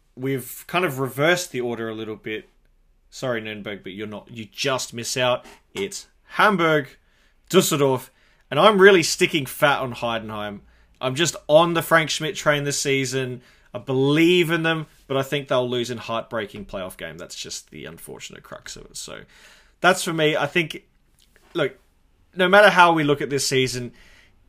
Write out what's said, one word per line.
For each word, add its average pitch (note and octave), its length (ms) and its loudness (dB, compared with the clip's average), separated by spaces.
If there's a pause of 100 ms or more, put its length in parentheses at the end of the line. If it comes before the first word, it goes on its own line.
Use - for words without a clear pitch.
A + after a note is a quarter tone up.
(160)
We've C3 520 -6
kind F3+ 180 -2
of C3+ 140 -4
reversed C#3+ 520 0
the B2+ 100 -6
order A2+ 280 -6
a A2 60 -8
little A2 200 -10
bit. G#2+ 340 -10 (600)
Sorry, A#2+ 320 -6
Nuremberg, G#2+ 420 -10
but F#2+ 100 -12
you're G#2 140 -10
not. G#2 220 -14
You A#2 160 -14
just - 480 -6
miss A#2+ 240 -8
out. B2 280 0 (280)
It's F#2+ 340 -8 (160)
Hamburg, E3 640 2 (600)
Düsseldorf, C#3+ 600 2 (420)
and C3+ 80 -2
I'm G3 200 6
really F#3+ 240 8
sticking D#3+ 420 -2
fat C#3 340 0
on A#2+ 160 -6
Heidenheim. G#2+ 640 -8 (400)
I'm C3 140 -4
just D#3+ 200 -2 (120)
on E3 260 6
the E3 80 0
Frank D#3+ 280 2
Schmidt - 260 -6
train D3 300 0
this C#3+ 140 -4
season. C3 640 -2 (320)
I - 60 -10
believe D3+ 720 2
in E3+ 120 0
them, D#3+ 240 -2 (200)
but - 100 -4
I E3+ 60 0
think D3 240 -6
they'll B2+ 220 0
lose A#2+ 220 -4
in A#2 60 -8
heartbreaking A2 680 -8
playoff F#2 320 -10
game. E2 200 -12
That's E2+ 180 -16
just - 340 -14
the D2 160 -16
unfortunate B1 580 -18
crux - 320 -18
of - 100 -20
it. - 120 -20
So - 240 -14 (580)
that's - 240 2
for F3 80 -6
me. D#3 240 0
I C#3 120 -2
think, - 360 -4 (720)
look, D#3 240 -4 (580)
no F3+ 140 2
matter G3+ 200 10
how F3 240 6
we D#3+ 100 0
look C#3+ 180 2
at C3+ 80 -6
this C3+ 180 -2
season, B2+ 460 -2 (560)